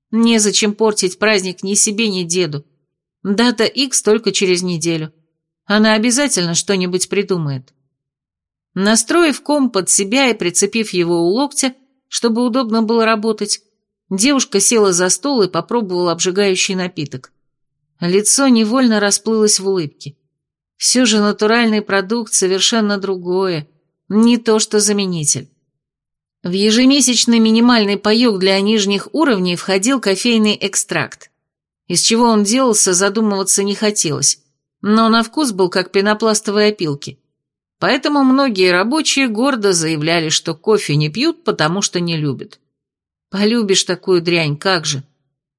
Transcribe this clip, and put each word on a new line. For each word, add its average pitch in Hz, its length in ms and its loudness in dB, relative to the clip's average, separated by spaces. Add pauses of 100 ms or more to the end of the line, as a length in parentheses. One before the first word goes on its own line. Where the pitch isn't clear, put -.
(120)
Незачем 220 640 2
портить 214 420 -2
праздник 190 460 -2
ни 196 100 -4
себе, 214 340 0
ни 185 160 -2
деду. 165 400 -2 (600)
Дата 226 420 0
икс 262 360 -4
только 220 300 2
через 180 320 0
неделю. 165 500 -4 (520)
Она 214 280 2
обязательно 220 640 0
что-нибудь 180 520 -2
придумает. 160 680 -4 (1000)
Настроив 233 680 2
ком 285 280 0
под 185 200 -4
себя 240 400 0
и 226 40 0
прицепив 202 580 -2
его 175 300 0
у 170 60 2
локтя, 262 480 -2 (320)
чтобы 233 360 -2
удобно 226 380 0
было 226 240 0
работать, 214 560 -2 (480)
девушка 220 500 0
села 208 320 2
за 180 180 0
стол 262 340 0
и 180 60 0
попробовала 180 640 -2
обжигающий 185 600 0
напиток. 180 580 -8 (680)
Лицо 202 480 2
невольно 226 520 4
расплылось 214 600 0
в 190 80 -4
улыбке. 170 500 -4 (600)
Все 247 280 0
же 214 140 2
натуральный 214 640 2
продукт 202 500 -4
совершенно 202 640 0
другое, 180 720 -4 (400)
не 233 300 4
то 220 180 2
что 214 220 0
заменитель. 185 720 -2 (920)
В 175 100 -8
ежемесячный 233 880 2
минимальный 220 600 2
паек 214 420 2
для 190 200 2
нижних 202 540 0
уровней 196 420 0
входил 196 460 0
кофейный 214 580 0
экстракт. - 720 -6 (600)
Из 175 80 -2
чего 233 280 2
он 208 180 2
делался, 220 480 2
задумываться 196 720 0
не 202 120 -2
хотелось, 170 640 -2 (420)
но 220 280 2
на 226 140 2
вкус 262 280 -2
был 185 160 0
как 180 240 -4
пенопластовые 208 800 0
опилки. 151 500 -6 (600)
Поэтому 277 440 0
многие 254 480 2
рабочие 262 560 0
гордо 220 460 0
заявляли, 160 560 -2
что 160 260 -4
кофе 208 400 0
не 151 140 0
пьют, 285 340 -4
потому 170 380 -2
что - 180 -4
не 170 160 -4
любят. 147 460 -6 (680)
Полюбишь 208 540 0
такую 180 380 0
дрянь, 165 340 0
как 175 300 -2
же. 143 180 -6 (560)